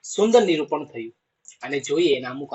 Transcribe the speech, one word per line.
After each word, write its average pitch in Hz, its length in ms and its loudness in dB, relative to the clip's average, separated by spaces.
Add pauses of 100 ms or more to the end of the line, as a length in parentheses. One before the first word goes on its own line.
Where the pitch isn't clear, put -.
સુંદર 226 400 4
નિરૂપણ 151 460 -2
થયું 117 240 -12 (480)
અને 139 240 -6
જોઈએ 156 300 2
એના 123 200 -8
અમુક 139 180 -10